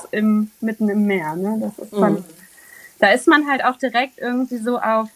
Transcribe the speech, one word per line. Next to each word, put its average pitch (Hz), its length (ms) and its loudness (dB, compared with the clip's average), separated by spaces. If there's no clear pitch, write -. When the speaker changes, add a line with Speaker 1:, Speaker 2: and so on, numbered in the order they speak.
Speaker 1:
im, 214 480 0
mitten 220 280 -2
im 208 180 2
Meer, 170 280 0
ne? 202 260 -4
Das 208 240 -8
ist 214 60 -18
schon, 208 240 2
Speaker 2:
Mhm. - 100 -4
Speaker 1:
da 202 100 6
ist 247 160 2
man 302 240 4
halt 269 140 0
auch 254 140 0
direkt 254 420 -4
irgendwie 247 380 -4
so 240 200 -2
auf, 220 380 -2